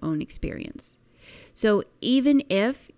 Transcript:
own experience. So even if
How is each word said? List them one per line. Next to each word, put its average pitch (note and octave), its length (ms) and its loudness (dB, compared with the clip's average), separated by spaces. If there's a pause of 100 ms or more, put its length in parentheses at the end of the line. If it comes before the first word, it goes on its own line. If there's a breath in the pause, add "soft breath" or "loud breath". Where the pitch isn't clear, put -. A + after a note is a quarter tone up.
own D#3 180 -2
experience. - 760 -10 (540 loud breath)
So G#3+ 320 2 (160)
even C4+ 480 4
if G3+ 500 -2